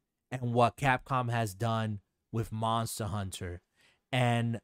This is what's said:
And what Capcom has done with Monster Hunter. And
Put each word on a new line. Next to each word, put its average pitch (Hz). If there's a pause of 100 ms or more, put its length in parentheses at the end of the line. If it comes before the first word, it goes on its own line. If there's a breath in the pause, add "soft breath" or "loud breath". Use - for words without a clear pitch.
(320)
And 123
what 120
Capcom 127
has 113
done 110 (320)
with 110
Monster 113
Hunter. 95 (500 soft breath)
And 117